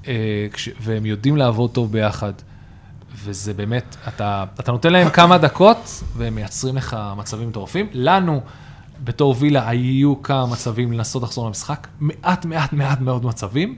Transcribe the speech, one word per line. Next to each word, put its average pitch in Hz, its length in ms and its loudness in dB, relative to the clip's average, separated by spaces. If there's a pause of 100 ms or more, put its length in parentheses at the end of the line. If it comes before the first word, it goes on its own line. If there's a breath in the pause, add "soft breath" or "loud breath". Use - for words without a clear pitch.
אה, 107 460 -2
כש-, - 160 -10 (100)
והם 110 260 -4
יודעים 107 320 0
לעבוד 120 340 2
טוב 117 200 -2
ביחד, 107 420 -2 (800 loud breath)
וזה 101 380 -8
באמת, 107 420 -4 (120)
אתה, 101 360 -4 (160)
אתה - 120 -2
נותן 165 220 4
להם 180 160 6
כמה 175 280 8
דקות, 185 640 4 (140)
והם 113 180 -4
מייצרים 127 420 -4
לך 123 200 -6 (200)
מצבים 110 320 -8
מטורפים. 113 440 -4
לנו, 156 480 2 (640 loud breath)
בתור 131 360 2
וילה, 135 300 2
היו 131 520 2
כמה 131 240 0
מצבים 120 460 -2
לנסות 117 320 -4
לחזור 117 240 -6
למשחק, - 400 -8 (120)
מעט, 170 460 -2
מעט, 160 280 -2
מעט 139 280 0
מאוד 127 240 -2
מצבים 123 520 -2